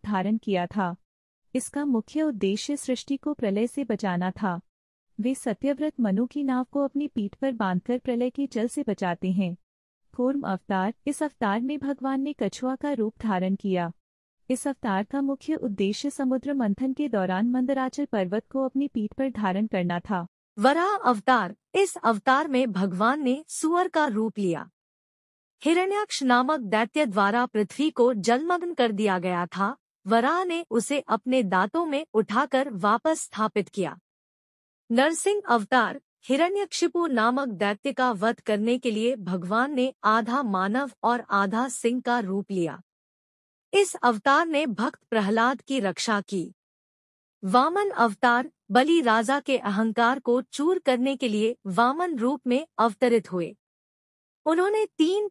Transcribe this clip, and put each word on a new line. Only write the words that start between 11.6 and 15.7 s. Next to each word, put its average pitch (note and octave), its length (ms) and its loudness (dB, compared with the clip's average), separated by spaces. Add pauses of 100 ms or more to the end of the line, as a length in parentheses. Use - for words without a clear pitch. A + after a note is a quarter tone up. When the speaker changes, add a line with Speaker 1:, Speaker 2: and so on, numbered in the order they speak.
Speaker 1:
में C4+ 180 -4
भगवान C4+ 420 -4
ने C#4+ 180 -4
कछुआ B3+ 360 -2
का D4 180 -4
रूप A3+ 280 -2
धारण F#3+ 340 0
किया। F3+ 360 -2 (580)
इस B3+ 180 -2
अवतार G#3 360 -2
का C#4 180 -4
मुख्य C#4 340 -4
उद्देश्य G#3 540 -2